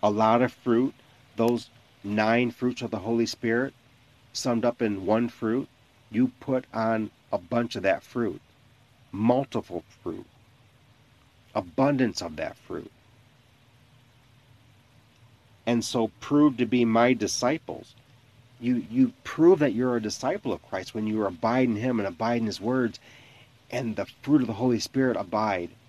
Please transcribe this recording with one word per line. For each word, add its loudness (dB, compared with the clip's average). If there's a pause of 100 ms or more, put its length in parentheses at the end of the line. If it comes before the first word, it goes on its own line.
a 2
lot 4
of 0
fruit, 0 (420)
those 0 (340)
nine 2
fruits -4
of -6
the -4
Holy 0
Spirit -2 (640)
summed -2
up 0
in -4
one 2
fruit. -4 (420)
You 0
put -4
on -2 (220)
a -2
bunch -4
of -6
that 2
fruit, -4 (680)
multiple -2 (180)
fruit, -10 (1300)
abundance 0
of -10
that -8
fruit. -12 (2750)
"And 0
so 0 (120)
prove 4
to 2
be 2
my 4
disciples." -4 (680)
You, 0
you 4 (100)
prove 6
that 2
you're 0
a -2
disciple -4
of -8
Christ -10
when -4
you 0
abide 0
in 0
him -2
and -2
abide -2
in -2
his -6
words, -2 (720)
and -6
the -6 (160)
fruit 4
of 0
the -4
Holy 0
Spirit -2
abide. -2 (180)